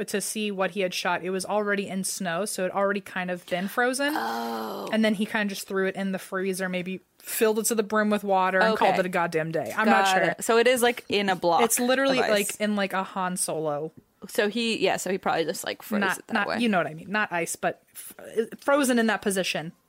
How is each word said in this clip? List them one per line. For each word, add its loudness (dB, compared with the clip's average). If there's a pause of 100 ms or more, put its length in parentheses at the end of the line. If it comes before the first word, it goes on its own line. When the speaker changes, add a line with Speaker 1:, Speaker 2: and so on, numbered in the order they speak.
Speaker 1:
to -2
see -4
what -2
he -4
had 0
shot, -2
it -6
was -4
already -2
in -4
snow, -4
so -4
it -4
already 0
kind -6
of -8
been -2
frozen. 0
Speaker 2:
Oh. -6
Speaker 1:
And 2
then 4
he 0
kind -2
of -6
just -10
threw 0
it -2
in -4
the -4
freezer, -4
maybe -6 (200)
filled 0
it -4
to 0
the 2
brim 2
with 0
water 4
and 6
Speaker 2:
Okay. 2
Speaker 1:
called 6
it 2
a -4
goddamn 0
day. -2
I'm 2
not 6
Speaker 2:
Got 4
Speaker 1:
sure. 4
Speaker 2:
it. -2
So 6
it 6
is, 4
like, 2
in 2
a 2
block 4
Speaker 1:
It's 2
literally, 2
Speaker 2:
of 2
ice. 0
Speaker 1:
like, 0
in, 0
like, 0
a 0
Han -4
Solo. -2 (360)
Speaker 2:
So 0
he, 0
yeah, 2
so -4
he 0
probably 0
just, -4
like, -6
froze -2
Speaker 1:
Not, 0
Speaker 2:
it -18
that -6
Speaker 1:
not, 0
Speaker 2:
way. -2
Speaker 1:
you 2
know 2
what 0
I -8
mean. -14
Not -2
ice, -4
but -4 (120)
f-, -18 (460)
frozen 4
in 2
that 0
position -2 (160)